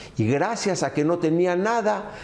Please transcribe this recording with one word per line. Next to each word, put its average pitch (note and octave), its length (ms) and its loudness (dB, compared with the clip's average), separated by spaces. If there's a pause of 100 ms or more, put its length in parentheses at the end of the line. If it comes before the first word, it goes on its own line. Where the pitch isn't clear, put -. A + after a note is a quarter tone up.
(160)
Y A2 100 0
gracias F3 560 0
a C3+ 120 -2
que D3 100 2
no E3+ 160 2
tenía E3+ 360 2
nada, G#3 560 0 (120)